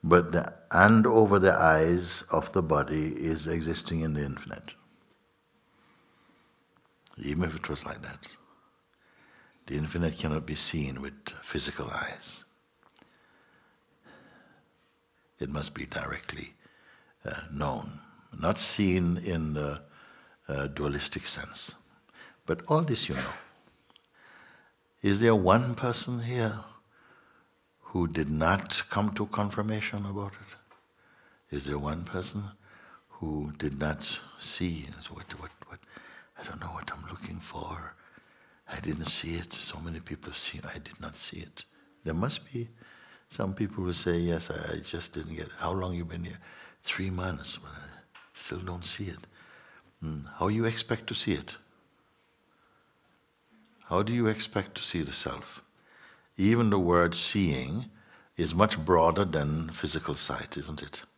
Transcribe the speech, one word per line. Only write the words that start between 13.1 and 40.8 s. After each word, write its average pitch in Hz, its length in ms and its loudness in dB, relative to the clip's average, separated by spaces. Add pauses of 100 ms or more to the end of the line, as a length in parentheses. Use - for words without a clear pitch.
It 69 100 -4
must 73 240 -6
be 69 120 -8
directly, 69 680 -8 (720)
uh, 76 260 -6
known, 95 520 -4 (360)
not 87 220 0
seen 92 560 4
in 85 380 -2
the, 73 300 -2 (680)
uh, 69 180 -2
dualistic 71 580 -4
sense. - 500 -8 (680)
But 90 220 -2
all 156 140 4
this 143 260 0
you 135 80 -2
know. - 180 -4 (1700)
Is 101 200 4
there 117 120 8
one 110 420 6
person 120 480 -2
here 113 360 0 (1300)
who 87 140 2
did 78 200 0
not 80 600 2
come 104 240 0
to 104 140 -2
confirmation 104 800 -2
about 98 260 -6
it? - 1200 -18
Is 69 100 -4
there 71 120 -2
one 76 260 -4
person 95 400 -6 (640)
who 76 520 -6
did 69 200 -4
not 76 400 -2 (200)
see, 85 520 -4
and - 120 -16
so, - 100 -14
"What, - 260 -16
what, - 120 -14 (160)
what? - 120 -18 (600)
I - 40 -14
don't 82 160 -12
know 85 140 -8
what - 180 -10
I'm - 160 -12
looking - 320 -12
for. 82 540 -12 (760)
I - 120 -10
didn't 80 400 -4
see 82 160 -6
it. 85 180 -8
So - 260 -8
many 82 200 -8
people - 340 -12
see, - 300 -6
I 73 160 -12
did - 200 -18